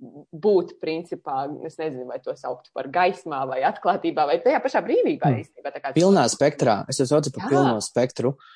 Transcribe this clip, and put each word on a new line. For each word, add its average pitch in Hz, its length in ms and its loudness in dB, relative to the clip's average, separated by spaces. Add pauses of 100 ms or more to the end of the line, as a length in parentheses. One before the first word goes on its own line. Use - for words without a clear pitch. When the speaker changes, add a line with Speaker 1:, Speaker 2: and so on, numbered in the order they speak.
(340)
Speaker 1:
būt 180 460 0
principā, 156 840 -8
es 156 120 -12
nezinu, 135 300 -8
vai 123 120 -10
to - 160 -10
sauktu - 380 -10
par 131 140 -8
gaismā 170 580 -2
vai 131 180 -4
atklātībā, 170 640 0
vai 160 120 2
tajā 262 240 2
pašā 262 180 0
brīvībā 220 460 0
Speaker 2:
Mm. 120 160 2
Speaker 1:
īstenībā, - 300 -14
tā 147 80 -12
kā 135 120 -6
Speaker 2:
Pilnā 175 360 6
spektrā. 135 580 2
Es 135 100 -6
to 139 60 2
saucu 147 300 2
par - 100 -8
Speaker 1:
Jā. - 60 -4
Speaker 2:
pilno 135 320 4
spektru. 123 560 -2 (180)